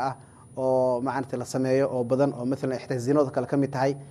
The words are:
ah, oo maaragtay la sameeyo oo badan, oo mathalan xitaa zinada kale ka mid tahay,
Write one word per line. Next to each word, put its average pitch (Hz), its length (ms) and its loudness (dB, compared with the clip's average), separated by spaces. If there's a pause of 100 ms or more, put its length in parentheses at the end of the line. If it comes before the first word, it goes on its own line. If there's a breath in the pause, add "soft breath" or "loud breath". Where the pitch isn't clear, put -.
ah, 131 60 -4 (420 loud breath)
oo 131 440 2
maaragtay 127 380 -4
la 120 60 -6
sameeyo 131 460 2
oo 123 140 -2
badan, 135 300 2
oo 123 100 -8
mathalan 131 340 -2
xitaa 131 200 -6
zinada 135 320 2
kale 123 160 -2
ka 147 100 -2
mid 139 160 2
tahay, 135 200 0 (180 loud breath)